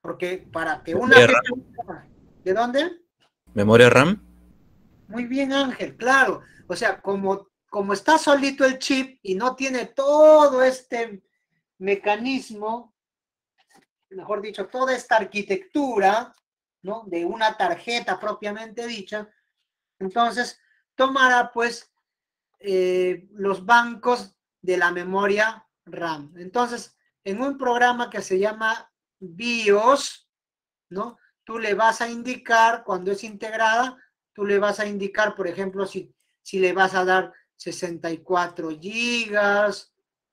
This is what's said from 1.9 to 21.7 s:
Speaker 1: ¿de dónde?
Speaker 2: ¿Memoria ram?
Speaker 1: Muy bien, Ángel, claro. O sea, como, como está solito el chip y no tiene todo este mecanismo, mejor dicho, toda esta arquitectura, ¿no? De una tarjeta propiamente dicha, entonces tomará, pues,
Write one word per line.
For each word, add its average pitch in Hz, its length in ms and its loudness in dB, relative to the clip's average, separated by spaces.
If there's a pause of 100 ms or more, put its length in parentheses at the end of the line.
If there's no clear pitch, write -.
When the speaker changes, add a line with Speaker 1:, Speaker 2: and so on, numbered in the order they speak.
Speaker 1:
¿de 185 100 -2
dónde? 269 480 -2 (500)
Speaker 2:
¿Memoria 113 380 8
ram? 156 320 4 (880)
Speaker 1:
Muy 240 180 -10
bien, 262 260 -4
Ángel, 254 440 -4
claro. 254 460 2 (240)
O 180 80 -6
sea, 196 280 -4
como, 196 480 -4 (180)
como 202 240 -4
está - 240 2
solito 277 480 2
el 262 140 2
chip 262 440 -4
y 190 120 -4
no 247 200 -2
tiene 254 320 -4
todo 294 760 6
este 233 600 -2 (560)
mecanismo, 214 1160 -4 (1160)
mejor 190 300 -8
dicho, 202 280 -10
toda 254 260 -2
esta 247 220 -2
arquitectura, 208 1160 -2 (500)
¿no? 214 240 -10
De 170 180 -6
una 220 320 -2
tarjeta 190 640 -4
propiamente 214 680 -10
dicha, 208 420 -10 (680)
entonces 233 600 -4 (360)
tomará, 254 580 2
pues, 233 400 -6 (680)